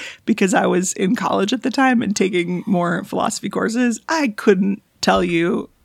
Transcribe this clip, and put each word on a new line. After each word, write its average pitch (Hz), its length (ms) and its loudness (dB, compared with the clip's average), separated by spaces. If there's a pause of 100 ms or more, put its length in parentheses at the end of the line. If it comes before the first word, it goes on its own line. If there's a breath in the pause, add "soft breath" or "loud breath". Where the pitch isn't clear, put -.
(240 loud breath)
because 208 300 2
I 202 120 4
was 185 280 0
in 190 220 0
college 196 360 0
at 254 100 -2
the 269 80 -2
time 254 320 2
and 208 140 -2
taking 180 500 -2
more 175 380 0
philosophy - 460 -4
courses. 220 580 -2
I 311 200 0
couldn't 196 540 0 (200)
tell 190 200 2
you 170 460 0 (160)